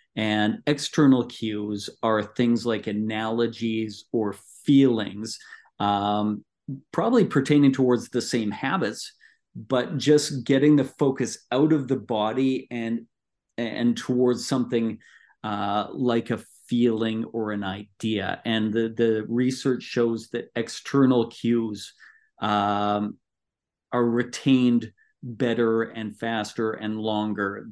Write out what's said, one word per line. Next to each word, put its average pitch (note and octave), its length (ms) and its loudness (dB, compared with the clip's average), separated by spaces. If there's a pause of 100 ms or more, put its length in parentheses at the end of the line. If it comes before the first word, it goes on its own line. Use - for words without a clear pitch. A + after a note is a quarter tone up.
(180)
And G#2+ 480 0
external C#3+ 600 2
cues G#2 640 -8 (120)
are A2 200 2
things A#2 420 0
like A2+ 220 -2
analogies A2 1300 -4
or G#2+ 220 -2 (300)
feelings, A#2 720 2 (400)
um, G#2 640 0 (480)
probably G#3+ 360 2
pertaining C#3+ 460 4
towards B2 360 2
the A#2+ 140 -4
same A2 280 -2
habits, C3+ 640 -4 (420)
but B2 440 -4
just D3 460 2
getting C#3+ 300 4
the C#3 100 4
focus - 680 -2
out D3+ 220 4
of C3+ 120 0
the B2 120 -2
body A#2 720 -2
and, A#2 320 -4 (560)
and A#2 360 0
towards B2 520 0
something, A#2 540 -2 (440)
uh, G#2 480 -2
like A#2+ 380 0
a A2 120 -4 (240)
feeling A2+ 580 0
or G#2+ 280 -6
an G#2 100 -4
idea. G2+ 840 -6
And A2 260 0
the, A2+ 240 -2
the A2 320 2
research B2+ 540 0
shows A#2 480 -2
that - 260 -8
external B2 720 2
cues, A2+ 640 -2 (480)
um, G#2 760 0 (760)
are A#2+ 120 2
retained A#2+ 880 2 (300)
better A2+ 600 0
and A2 340 -8
faster A2+ 560 -4
and A2 280 -6
longer G#2 720 -4